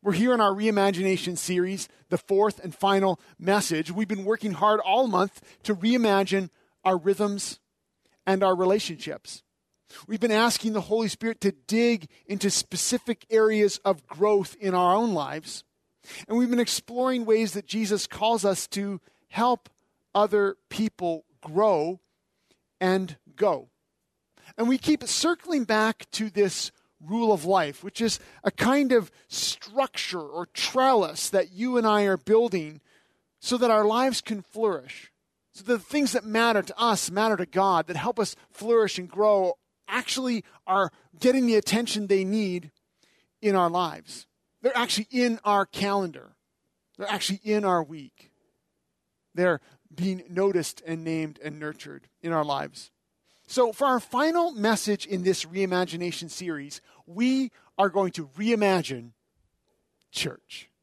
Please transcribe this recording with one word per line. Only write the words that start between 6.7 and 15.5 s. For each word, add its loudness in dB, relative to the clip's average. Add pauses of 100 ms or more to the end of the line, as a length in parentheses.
our 4
rhythms -2 (680)
and 2
our 4
relationships. -2 (640)
We've -4
been 2
asking 2
the -2
Holy -2
Spirit -6
to 2
dig 0 (180)
into -2
specific -4
areas 4
of -2
growth 0
in -2
our 4
own 2
lives. -8 (640)